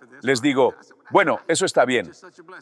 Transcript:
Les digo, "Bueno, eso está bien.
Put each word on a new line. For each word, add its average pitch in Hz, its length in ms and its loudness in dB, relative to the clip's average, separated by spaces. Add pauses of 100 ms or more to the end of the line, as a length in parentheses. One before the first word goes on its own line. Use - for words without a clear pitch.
(220)
Les 123 200 -2
digo, 127 320 0 (380)
"Bueno, 147 360 2
eso 165 180 -2
está 151 200 0
bien. 117 260 -2 (500)